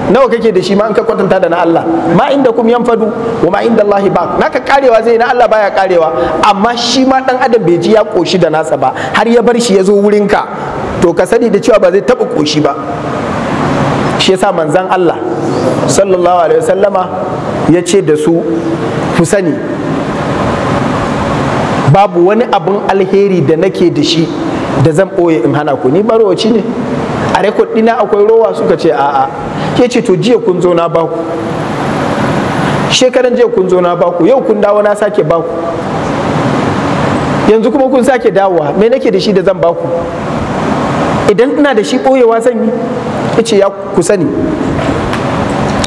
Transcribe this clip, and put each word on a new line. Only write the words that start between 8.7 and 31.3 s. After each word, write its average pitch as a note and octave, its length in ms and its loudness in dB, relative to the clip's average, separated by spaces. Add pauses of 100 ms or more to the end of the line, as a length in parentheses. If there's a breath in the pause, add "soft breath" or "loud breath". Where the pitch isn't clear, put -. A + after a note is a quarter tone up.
ba, C3 120 0 (220 loud breath)
har A3 140 0
ya A#3 140 4
bar A#3+ 180 2
shi F#3+ 160 2
ya F#3+ 80 4
zo G3+ 100 4
wurinka, G3+ 500 2 (580)
to, E3+ 120 2
ka F3+ 120 0
sani A#3 240 2
da G3+ 100 2
cewa A3 200 4
ba F3+ 120 2
zai F#3+ 100 2
taɓa A3+ 240 0 (100)
ƙoshi D3+ 260 0
ba. C#3 140 0 (1400)
Shi - 120 2
yasa F#3+ 220 0
manzon E3+ 360 -2
Allah F3+ 280 0 (720)
sallallahu F3+ 600 2
alaihi D#3+ 160 2
wasallama F#3+ 440 0 (600)
ya F3 140 2
ce G3 180 2
da D3+ 140 2
su, E3 260 0 (760)
"Ku E3+ 80 -2
sani, F#3+ 260 0 (2500)
babu F3+ 360 2
wani A3 240 2
abun G3 360 0
alheri G3 540 2
da D#3 160 2
nake F3+ 360 2
da D3 100 0
shi D#3+ 240 0 (560)
da D#3+ 80 4
zan F#3 180 2
ɓoye E3+ 360 0
in C#3 80 2
hana D3 220 0
ku." C3 140 0
Ni E3 140 2
marowaci A3 500 2
ne? G#3 100 2 (720)
A F#3 60 0
rekod G#3 340 -2
ɗina A3+ 240 2
akwai G#3 260 2
rowa? A3 300 4
Suka F3+ 220 0
ce, D#3+ 140 2
"A'a." C#3 360 0 (500 loud breath)
Ya - 120 4
ce, A#3+ 120 0
"To, F#3 140 2
jiya G#3+ 280 2
kun F3 180 0
zo F3 120 2
na E3+ 140 0
baku, E3 300 -2 (1700)